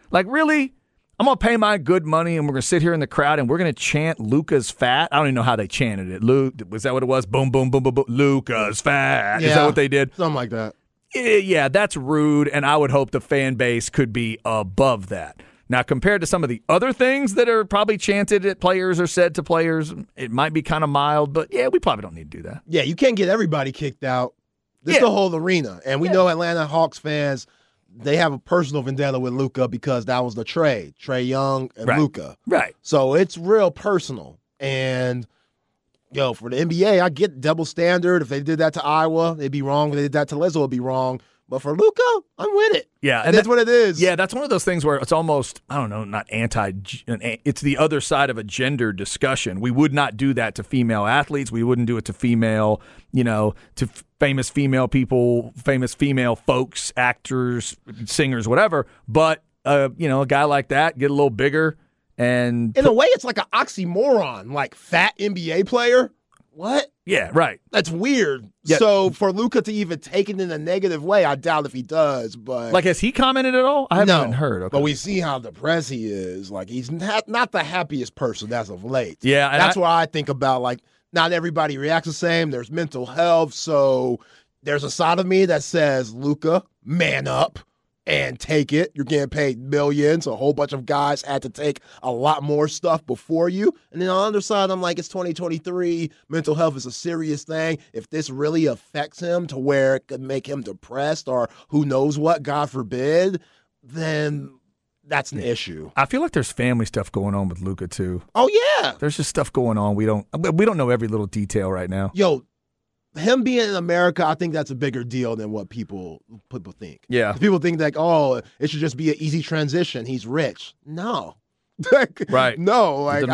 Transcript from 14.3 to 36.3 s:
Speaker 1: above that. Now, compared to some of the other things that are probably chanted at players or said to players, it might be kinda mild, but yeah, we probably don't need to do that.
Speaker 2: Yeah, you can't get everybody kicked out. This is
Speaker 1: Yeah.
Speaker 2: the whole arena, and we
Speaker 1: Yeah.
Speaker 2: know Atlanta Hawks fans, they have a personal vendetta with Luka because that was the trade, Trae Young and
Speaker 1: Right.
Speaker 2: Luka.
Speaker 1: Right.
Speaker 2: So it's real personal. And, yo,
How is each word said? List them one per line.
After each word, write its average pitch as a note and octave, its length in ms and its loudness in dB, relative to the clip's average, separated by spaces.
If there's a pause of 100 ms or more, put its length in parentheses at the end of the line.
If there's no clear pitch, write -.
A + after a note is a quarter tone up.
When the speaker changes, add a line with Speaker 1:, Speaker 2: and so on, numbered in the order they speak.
Speaker 1:
above G#2+ 600 0
that. F2+ 340 -10 (280)
Now, B2 140 2
compared F3+ 380 0
to D#3+ 60 -4
some F3 160 0
of B2+ 60 -2
the A#2+ 200 -6
other F#3 240 2
things C4 400 0
that A#3 160 4
are A3 160 2
probably G#3 320 0
chanted G3+ 480 0
at G3 160 -2
players F#3 400 2
or F3 60 2
said F3 280 2
to E3+ 80 -4
players, D#3+ 500 0 (220)
it B2+ 160 -10
might D3 220 0
be D#3 80 0
kinda D#3 260 -2
mild, D3 460 0
but D#3 180 -2
yeah, C4 160 0
we F4+ 100 2
probably A#2 260 0
don't E2+ 100 -14
need D2+ 180 -16
to E2 60 -16
do E2 60 -14
that. E2 260 -14
Speaker 2:
Yeah, D#3+ 140 0
you D#3 120 -2
can't B3 220 4
get F#3+ 100 2
everybody D#3 460 0
kicked C#3 320 -8
out. B2+ 280 -2 (480)
This F3 140 0
is C4 60 6
Speaker 1:
Yeah. B3 60 6
Speaker 2:
the G#3+ 40 4
whole F#3+ 240 2
arena, D#3 500 -2
and C3+ 140 0
we F3 80 0
Speaker 1:
Yeah. F#3 60 2
Speaker 2:
know F#3 160 6
Atlanta E3+ 380 0
Hawks D#3+ 300 0
fans, D3 500 -4 (460)
they A#2+ 220 -2
have E3 160 2
a C3+ 80 -6
personal D3 420 0
vendetta C3+ 380 -2
with B2+ 140 -4
Luka C3 340 -2
because A#2+ 380 -4
that B2+ 180 0
was A#2+ 120 -6
the A2 100 -8
trade, A#2+ 480 -2 (100)
Trae B2+ 240 -2
Young C3+ 480 -2
and A2 140 -8
Speaker 1:
Right. A#2 100 2
Speaker 2:
Luka. F#2+ 380 -2 (100)
Speaker 1:
Right. - 340 0
Speaker 2:
So C3+ 340 2
it's E3+ 220 2
real F#3+ 320 4
personal. B2+ 720 -4 (220)
And, B2+ 640 -2 (840)
yo, C3+ 220 0